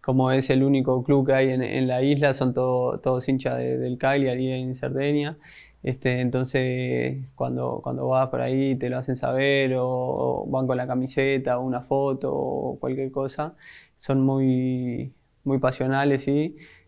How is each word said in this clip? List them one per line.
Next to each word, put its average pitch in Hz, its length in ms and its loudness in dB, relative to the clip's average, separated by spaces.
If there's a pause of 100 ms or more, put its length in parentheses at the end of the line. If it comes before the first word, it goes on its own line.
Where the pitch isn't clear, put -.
como 131 300 2
es 131 180 2
el 131 140 4
único 131 400 2
club 139 240 4
que 135 60 4
hay 135 180 4
en, 127 100 0
en 127 260 0
la 127 140 0
isla, 143 320 4
son 127 200 0
todo, 127 460 0
todos 127 300 0
hinchas 127 280 0
de, 127 200 -2
del 127 200 -4
Cagliari 131 540 0
en 127 220 -4
Cerdeña. 143 640 -2 (460)
Este, 127 360 -2
entonces, 127 1000 -2 (180)
cuando, 127 460 -4
cuando 131 280 -4
vas 131 180 2
por 127 140 -4
ahí, 131 340 0
te 127 140 -4
lo 127 80 -4
hacen 127 180 -4
saber, 131 600 2
o, 127 120 0
o 127 640 -2
van 131 180 0
con 127 80 0
la 127 100 -2
camiseta, 131 760 0
o - 40 -2
una 127 160 -4
foto, 139 540 -2
o 139 440 -4
cualquier 131 320 -4
cosa. 139 440 -6 (420)
Son 135 240 0
muy, 127 920 0 (320)
muy 135 140 2
pasionales, 135 640 2
sí. 147 340 0 (300)